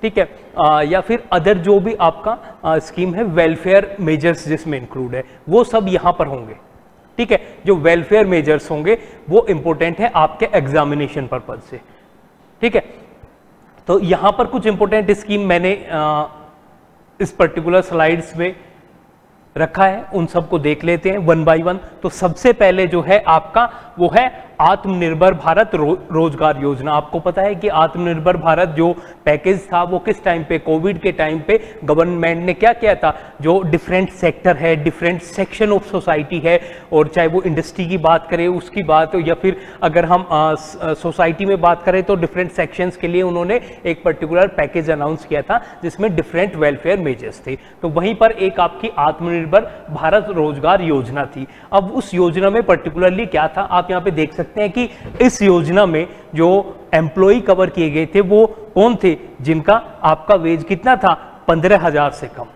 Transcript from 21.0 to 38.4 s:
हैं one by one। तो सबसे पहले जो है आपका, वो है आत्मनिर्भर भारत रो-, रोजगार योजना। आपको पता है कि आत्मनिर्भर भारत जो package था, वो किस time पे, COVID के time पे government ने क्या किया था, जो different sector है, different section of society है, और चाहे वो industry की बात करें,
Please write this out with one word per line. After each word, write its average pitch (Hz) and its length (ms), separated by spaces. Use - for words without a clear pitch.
हैं 190 80
one 160 280
by 160 180
one। 180 140
तो 180 60
सबसे 185 440
पहले 190 340
जो 170 140
है 202 260
आपका, 165 440
वो 175 200
है - 260
आत्मनिर्भर 180 720
भारत 165 420
रो-, 156 220
रोजगार 156 460
योजना। 139 340
आपको 147 280
पता 180 220
है 202 140
कि 185 120
आत्मनिर्भर 170 720
भारत 165 320
जो 165 260
package 165 480
था, 175 100
वो 175 160
किस 196 240
time 170 200
पे, 160 160
COVID 160 400
के 185 120
time 160 280
पे 202 200
government 165 640
ने 180 80
क्या 220 200
किया 220 220
था, - 460
जो 170 200
different 180 480
sector 175 460
है, 156 300
different 170 540
section 202 400
of - 20
society 160 480
है, 170 180
और 156 140
चाहे 165 200
वो 175 140
industry 165 440
की 180 120
बात 160 320
करें, 170 180